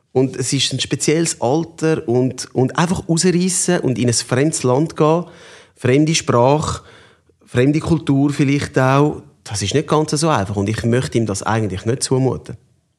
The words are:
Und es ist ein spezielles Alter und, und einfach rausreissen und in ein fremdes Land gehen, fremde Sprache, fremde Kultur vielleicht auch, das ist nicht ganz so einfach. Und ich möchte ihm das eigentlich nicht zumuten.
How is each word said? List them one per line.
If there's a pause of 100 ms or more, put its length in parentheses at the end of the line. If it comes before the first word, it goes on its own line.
(120)
Und
es
ist
ein
spezielles
Alter
und,
und
einfach
rausreissen
und
in
ein
fremdes
Land
gehen, (500)
fremde
Sprache, (640)
fremde
Kultur
vielleicht
auch, (200)
das
ist
nicht
ganz
so
einfach.
Und
ich
möchte
ihm
das
eigentlich
nicht
zumuten. (420)